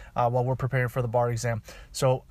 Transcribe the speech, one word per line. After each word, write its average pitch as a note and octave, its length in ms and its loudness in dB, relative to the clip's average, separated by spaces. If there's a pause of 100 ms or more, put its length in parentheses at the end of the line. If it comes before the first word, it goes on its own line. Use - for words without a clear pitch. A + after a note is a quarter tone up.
(160)
uh, A#2+ 120 4
while B2 160 2
we're B2+ 100 0
preparing B2 360 0
for C3+ 100 -4
the B2 80 -2
bar A#2+ 220 2
exam. A#2 320 -4 (300)
So B2+ 380 2